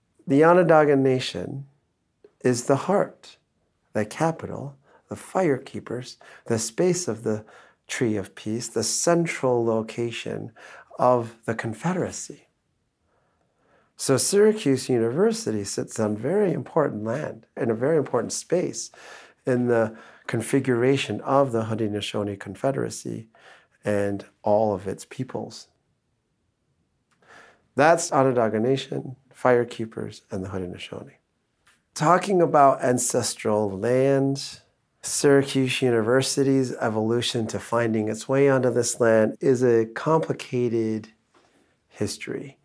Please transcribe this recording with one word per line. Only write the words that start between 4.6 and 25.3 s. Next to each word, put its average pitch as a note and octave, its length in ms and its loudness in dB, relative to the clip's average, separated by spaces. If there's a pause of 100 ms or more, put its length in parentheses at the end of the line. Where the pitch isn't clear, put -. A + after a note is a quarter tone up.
the G#2 80 -10
fire D#3+ 420 -2
keepers, B2 600 -12 (300)
the A2+ 100 0
space F3 500 -2
of A2+ 160 -6
the A2 220 -4 (420)
tree A2 280 -2
of F#2+ 180 -6
peace, A2+ 340 -8
the A2 160 -4
central D3 800 0
location A2+ 880 -4 (460)
of A#2+ 380 2 (100)
the A2+ 80 -2
Confederacy. A#2+ 920 -6 (1500)
So C3+ 200 0
Syracuse G3+ 720 2
University A#2+ 760 0
sits - 360 -6
on G#2+ 180 0
very F3 340 0
important B2 540 -2
land, C3 400 -8 (100)
in A#2+ 160 -2
a A2 40 2
very C#3+ 220 0
important B2 360 -2
space - 580 -4 (540)
in B2 220 0
the A2+ 280 2 (320)
configuration B2+ 920 0
of C3+ 300 2
the A2+ 120 -2
Haudenosaunee G#2 760 -4
Confederacy A#2 880 -6 (580)
and G2+ 400 -2 (180)
all G#2+ 300 2
of F#2+ 140 -6
its - 180 -8
peoples. - 600 -12 (2000)